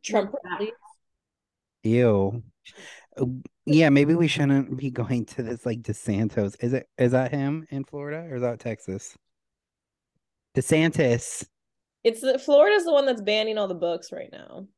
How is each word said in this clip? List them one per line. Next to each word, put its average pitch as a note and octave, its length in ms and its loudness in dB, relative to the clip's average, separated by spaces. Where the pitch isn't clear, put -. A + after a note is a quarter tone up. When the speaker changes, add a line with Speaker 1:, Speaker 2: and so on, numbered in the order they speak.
Speaker 1:
Trump G#3 300 0
Speaker 2:
What's C#4+ 100 -8
that? F3+ 60 -14
Speaker 1:
rally. A4 120 -4
Speaker 3:
Ew. A2 600 2
Uh, - 100 -2
yeah, D#3 240 6
maybe C#3+ 260 6
we E3+ 120 2
shouldn't C#3 500 0
be B2+ 140 -6
going A#2+ 360 -4
to - 160 -10
this, A#2 220 -8
like, A#2 180 -4
DeSantos. G#2 760 -2
Is A#2+ 140 -2
it, - 240 -6
is B2 160 2
that B2+ 180 0
him D3 380 -4
in C#3 160 -8
Florida D3 440 -12
or C3+ 60 -10
is A#2+ 60 -4
that A#2+ 180 -4
Texas? - 560 -10
DeSantis. D3 880 0
Speaker 1:
It's A3+ 180 0
the, C4 180 0
Florida's E4 460 6
the E4 80 0
one C#4 120 4
that's A#3+ 160 -2
banning G#3+ 360 0
all G3+ 100 -2
the F#3 80 -4
books E3+ 360 -4
right - 200 -14
now. - 360 -18